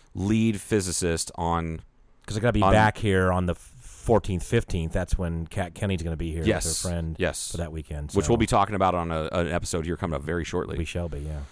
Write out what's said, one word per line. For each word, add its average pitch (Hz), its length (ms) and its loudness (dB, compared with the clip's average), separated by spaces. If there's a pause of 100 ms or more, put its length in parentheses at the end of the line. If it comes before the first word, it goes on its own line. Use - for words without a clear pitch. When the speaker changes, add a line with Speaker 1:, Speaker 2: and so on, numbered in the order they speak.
(140)
Speaker 1:
lead 107 460 2
physicist 90 760 0
on 82 440 -2 (460)
Speaker 2:
'Cause 101 100 -6
I 110 40 -2
gotta 117 120 2
be 104 100 2
Speaker 1:
on 95 80 6
Speaker 2:
back 107 280 6
here 92 340 4
on 90 140 2
the 87 80 0
fourteenth, - 920 0
fifteenth. 87 480 0
That's 90 240 0
when 85 300 -2
Kat 87 280 -6
Kenny's 98 280 -2
gonna 82 160 -4
be 82 140 -4
here 82 120 -4
Speaker 1:
Yes, 95 220 0
Speaker 2:
with 80 160 -2
her 92 80 -2
friend 82 280 -4
Speaker 1:
yes. 85 340 -2
Speaker 2:
for - 40 -6
that 82 160 -6
weekend. 76 400 -8
Speaker 1:
Which 98 140 2
Speaker 2:
So - 60 2
Speaker 1:
we'll 117 40 4
be 113 100 4
talking 104 280 4
about 92 200 4
on 85 160 0
a, 80 220 -2
an 87 160 0
episode 85 380 -2
here 85 100 -2
coming 85 180 -4
up 69 80 -4
very 80 220 -2
shortly. - 320 -4
Speaker 2:
We 80 80 -2
shall 85 240 -6
be, 76 120 -8
yeah. 76 180 -8 (140)